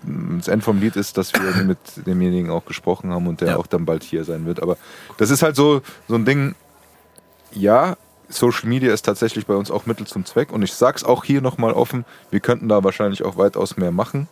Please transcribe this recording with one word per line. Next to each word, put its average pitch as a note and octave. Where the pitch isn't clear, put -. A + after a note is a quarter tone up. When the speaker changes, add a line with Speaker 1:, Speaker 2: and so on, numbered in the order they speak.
Speaker 1:
das F2
Ende A2
vom G#2
Lied G#2+
ist, G2
dass F#2+
wir -
Speaker 2:
<clears throat> F#2+
Speaker 1:
mit F#2
demjenigen F2+
auch E2+
gesprochen -
haben F2
und E2
der -
Speaker 2:
Ja. -
Speaker 1:
auch F2
dann E2+
bald D#2+
hier D#2+
sein D#2+
wird. E2+
Aber F2
das G#2+
ist C#3
halt D#3
so, C#3+
so A2+
ein A#2
Ding, C#3
ja, A#2+
Social -
Media B2+
ist G#2+
tatsächlich A2+
bei G#2
uns G2+
auch -
Mittel A2
zum F#2+
Zweck. -
Und A2+
ich F#2+
sag's -
auch B2
hier C#3
nochmal B2
offen, A#2+
wir G2+
könnten A#2+
da G#2
wahrscheinlich G2
auch F#2
weitaus G2
mehr F2+
machen. C#3